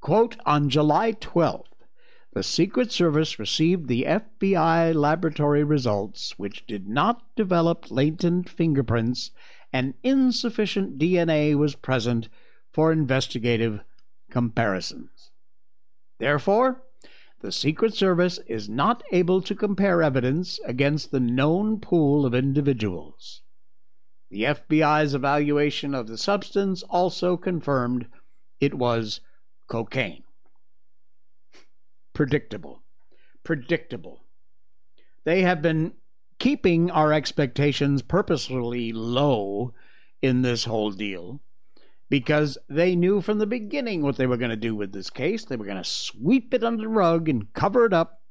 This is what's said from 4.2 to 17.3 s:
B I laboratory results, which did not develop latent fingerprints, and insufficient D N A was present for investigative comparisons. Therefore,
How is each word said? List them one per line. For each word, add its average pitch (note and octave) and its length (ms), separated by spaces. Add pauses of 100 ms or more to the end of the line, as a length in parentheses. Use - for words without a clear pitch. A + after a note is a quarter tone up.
B G3 180
I E3 360
laboratory D3+ 720
results, A#2+ 760
which G2+ 300
did G2+ 200
not D3+ 360 (120)
develop F3 540
latent E3+ 600
fingerprints, B2 840 (400)
and C3+ 320
insufficient A#3 960
D F3 180
N E3+ 120
A D3+ 260
was C#3+ 180
present A#2+ 540 (440)
for D#3+ 200
investigative A#2+ 880 (500)
comparisons. A2+ 1000 (880)
Therefore, G3+ 640 (580)